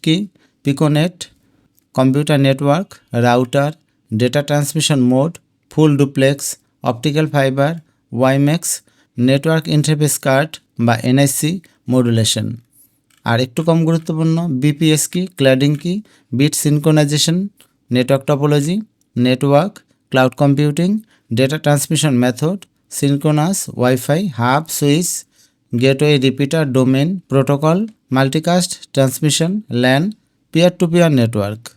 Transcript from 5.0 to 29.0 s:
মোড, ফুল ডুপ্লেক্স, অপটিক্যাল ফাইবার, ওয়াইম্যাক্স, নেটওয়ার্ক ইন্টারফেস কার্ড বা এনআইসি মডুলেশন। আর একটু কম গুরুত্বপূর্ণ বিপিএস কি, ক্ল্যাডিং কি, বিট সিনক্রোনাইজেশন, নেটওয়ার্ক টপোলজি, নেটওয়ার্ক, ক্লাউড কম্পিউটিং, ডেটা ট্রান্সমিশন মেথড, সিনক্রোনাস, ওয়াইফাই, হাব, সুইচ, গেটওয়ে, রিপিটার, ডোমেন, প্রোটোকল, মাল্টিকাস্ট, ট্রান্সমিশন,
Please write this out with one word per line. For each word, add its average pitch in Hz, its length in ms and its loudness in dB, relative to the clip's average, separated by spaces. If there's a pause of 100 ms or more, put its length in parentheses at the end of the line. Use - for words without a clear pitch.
মোড, 139 200 2 (400)
ফুল 151 280 4
ডুপ্লেক্স, 139 460 0 (380)
অপটিক্যাল 143 500 -2
ফাইবার, 139 400 0 (380)
ওয়াইম্যাক্স, 139 580 0 (480)
নেটওয়ার্ক 143 480 0 (100)
ইন্টারফেস 151 400 0 (100)
কার্ড 139 240 2 (360)
বা 120 80 2 (160)
এনআইসি 139 420 0 (400)
মডুলেশন। 113 560 0 (760)
আর 117 200 0
একটু 123 220 -6
কম 165 200 2
গুরুত্বপূর্ণ 160 500 0 (240)
বিপিএস 151 500 0
কি, 180 100 -4 (160)
ক্ল্যাডিং 135 340 2 (100)
কি, 175 120 -4 (440)
বিট 147 160 2 (100)
সিনক্রোনাইজেশন, 151 720 0 (540)
নেটওয়ার্ক 127 380 0
টপোলজি, 147 460 0 (400)
নেটওয়ার্ক, 139 580 2 (380)
ক্লাউড 127 300 2
কম্পিউটিং, 147 480 2 (420)
ডেটা 135 320 0
ট্রান্সমিশন 147 500 0 (100)
মেথড, 151 360 -2 (380)
সিনক্রোনাস, 151 600 0 (220)
ওয়াইফাই, 131 420 0 (180)
হাব, 131 240 0 (140)
সুইচ, 151 320 0 (640)
গেটওয়ে, 135 420 2 (100)
রিপিটার, 139 380 0 (120)
ডোমেন, 131 320 2 (220)
প্রোটোকল, 143 480 0 (380)
মাল্টিকাস্ট, 160 560 0 (220)
ট্রান্সমিশন, 143 580 0 (300)